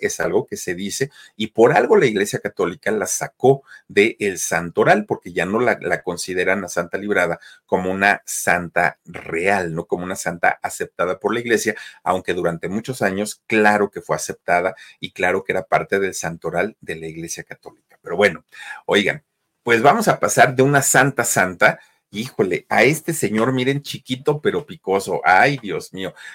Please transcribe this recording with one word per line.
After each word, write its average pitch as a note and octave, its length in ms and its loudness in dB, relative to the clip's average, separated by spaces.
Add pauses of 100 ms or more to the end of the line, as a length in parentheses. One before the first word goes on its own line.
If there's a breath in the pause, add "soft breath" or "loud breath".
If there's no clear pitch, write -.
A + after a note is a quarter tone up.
es - 180 -4
algo E2+ 260 0
que G2+ 120 -12
se F2+ 160 -8
dice, G2 360 -6 (240 loud breath)
y G#2+ 120 -4
por A#2 260 6
algo A3 240 4
la E3+ 100 6
Iglesia G#2+ 340 0
Católica F#2 500 -4
la G2+ 160 -2
sacó - 560 2 (260 loud breath)
de G2+ 320 2
el G2 180 -2
santoral, G#2+ 680 0
porque - 260 -6
ya E2+ 140 -2
no G#2 140 0
la, A#2 200 2
la F2 220 -4
consideran F2+ 600 -4
a F2+ 60 -10
Santa E2+ 300 -6
Librada F#2 420 -2 (260 loud breath)
como F#2 260 -2
una G2 340 2
santa F2 800 -2
real, F2 680 -4
¿no? E2+ 120 -6
Como F2+ 160 -4
una F2+ 140 -8
santa - 440 -2
aceptada - 600 -6
por G2+ 120 -2
la A2+ 60 -2
Iglesia, A2+ 380 0 (260 loud breath)
aunque F2+ 320 -2
durante E2+ 340 -4
muchos A2+ 320 -6
años, G2+ 460 -4
claro G#2 460 2
que - 80 -10
fue D#2 160 -4
aceptada F2 580 -2 (240 loud breath)
y - 140 -12
claro F2+ 320 -2
que - 80 -4
era F#2 140 -4
parte E2 340 0
del F#2+ 140 -2
santoral F2 640 -6
de E2+ 160 -10
la D#2+ 100 -12
Iglesia E2 380 -12
Católica. - 580 -20
Pero - 140 -6
bueno, G2 280 2 (420 loud breath)
oigan, G2+ 360 0 (400)
pues A#2 200 2
vamos G#3 260 6
a - 100 2
pasar B2+ 380 4
de C3 80 6
una C#3+ 180 4
santa C3+ 400 2
santa, G2+ 560 2 (320 loud breath)
híjole, - 580 -4
a G#2+ 140 2
este D3+ 320 0
señor, A2 380 0
miren, C3 300 0
chiquito C3 580 -4
pero F#2 260 -2
picoso, F#2+ 580 -2
ay, A2+ 380 4
Dios E2+ 300 -8
mío, F#2 200 -10 (220 loud breath)